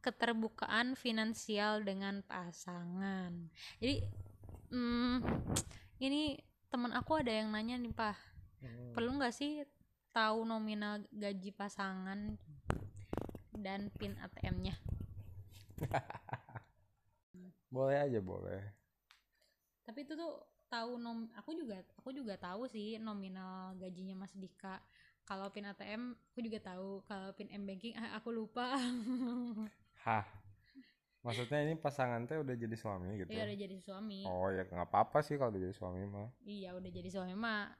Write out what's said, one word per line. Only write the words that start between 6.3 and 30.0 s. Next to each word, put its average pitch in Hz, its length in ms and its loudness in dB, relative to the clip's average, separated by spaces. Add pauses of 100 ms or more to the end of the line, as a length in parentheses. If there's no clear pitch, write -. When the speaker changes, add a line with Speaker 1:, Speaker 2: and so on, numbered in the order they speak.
Speaker 1:
temen 240 240 2
aku 277 240 6
ada 254 160 6
yang 214 240 4
nanya 233 240 0
nih, 233 160 -2
Pak. 214 400 0 (220)
Speaker 2:
Hmm. 123 400 -10
Speaker 1:
Perlu 247 240 4
nggak 240 160 4
sih 294 240 0 (480)
tahu 220 320 6
nominal 214 720 0
gaji 202 400 -2
pasangan 196 800 -2 (1200)
dan 202 400 -2
pin 202 240 -4
A - 80 -6
T - 240 -8
M-nya? 180 240 2 (1040)
Speaker 2:
<laughs> - 1900 -8
Boleh 135 320 6
aja, 131 160 4
boleh. 92 480 -2 (1200)
Speaker 1:
Tapi 233 180 -8
itu 294 140 -6
tuh 330 240 -4 (260)
tahu 240 300 -2
nom-, 233 400 -4
aku 294 160 -6
juga, 233 260 -4 (200)
aku - 120 -8
juga 254 240 -4
tahu 190 320 -4
sih 220 300 -4
nominal 185 800 -6
gajinya 185 480 -6
Mas - 80 -14
Dika. 190 480 -10 (400)
Kalau 196 300 -4
pin 208 160 -6
A 202 80 -6
T - 100 -10
M 233 300 -4 (160)
aku - 100 -6
juga 220 220 -2
tahu, 190 420 -4
kalau 196 300 -6
pin 208 160 -8
M 202 160 -4
banking, 196 260 -6
ah, 214 240 -4
aku 233 140 -4
lupa. 240 420 0 (680)
<laughs> 220 680 -4